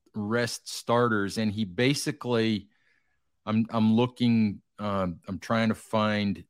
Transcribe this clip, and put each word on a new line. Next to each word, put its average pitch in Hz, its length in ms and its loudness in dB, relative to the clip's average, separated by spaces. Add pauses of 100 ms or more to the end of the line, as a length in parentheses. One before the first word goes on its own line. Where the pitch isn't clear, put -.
(140)
rest 110 540 -4
starters. 110 680 0
And 110 160 -2
he 110 120 -2
basically, 117 1040 -2 (760)
I'm, 110 260 0
I'm 110 240 4
looking, 117 680 2 (160)
um, 98 500 -4
I'm 95 100 -6
trying 113 300 0
to 110 60 0
find 104 760 -2